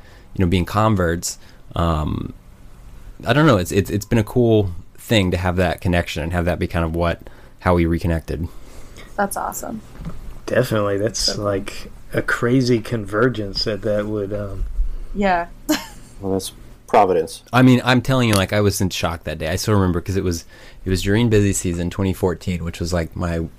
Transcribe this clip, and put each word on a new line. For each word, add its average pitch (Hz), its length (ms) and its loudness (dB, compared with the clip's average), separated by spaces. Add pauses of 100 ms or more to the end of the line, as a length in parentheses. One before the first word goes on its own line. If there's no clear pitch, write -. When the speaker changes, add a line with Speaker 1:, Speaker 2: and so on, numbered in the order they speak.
(360)
Speaker 1:
you 95 100 2
know, - 20 2
being 87 180 2
converts. 92 760 0 (360)
Um, 80 580 -2 (920)
I 117 80 2
don't 151 140 6
know. 120 100 8
It's, 90 140 0
it's, 98 180 2
it's 101 160 -2
been 117 140 2
a 110 40 2
cool 110 460 4 (280)
thing 98 340 2
to 87 60 0
have 90 200 0
that 87 240 0
connection 87 420 0
and 82 100 -4
have 87 120 0
that 87 140 0
be 87 80 -2
kind 85 180 -2
of 82 100 -4
what, 85 240 0 (400)
how 90 160 2
we 87 100 4
reconnected. 82 640 -2 (680)
Speaker 2:
That's 202 200 -2
awesome. - 440 -8 (640)
Speaker 3:
Definitely. 104 540 0
That's 107 200 -2
Speaker 2:
So - 240 -2
Speaker 3:
like 101 460 -4 (240)
a - 80 2
crazy 123 580 2
convergence 107 840 -2
that 104 160 -2
that 104 240 0
would, 104 280 -4
um, 98 320 -4 (500)
Speaker 2:
Yeah. 185 320 0 (200)
<laughs> - 540 -6
Speaker 4:
Well, 95 120 -2
that's 95 180 -2 (400)
Providence. 92 500 4 (120)
Speaker 1:
I 120 80 6
mean, 127 240 8
I'm 123 160 4
telling 127 260 2
you, 107 80 4
like, 95 160 2
I 104 80 2
was 101 220 2
in 95 80 0
shock 82 340 -4
that 78 140 -6
day. 80 100 -4
I 82 80 -2
still 107 200 0
remember 90 260 2
'cause 95 160 -4
it 90 80 -2
was, 85 180 -2 (400)
it 92 60 -4
was 95 120 2
during 110 280 2
busy 104 240 4
season, 87 360 -2
twenty 95 220 -2
fourteen, 87 540 -2
which 85 160 -6
was, 82 100 -4
like, 82 240 -4
my 85 300 -4 (140)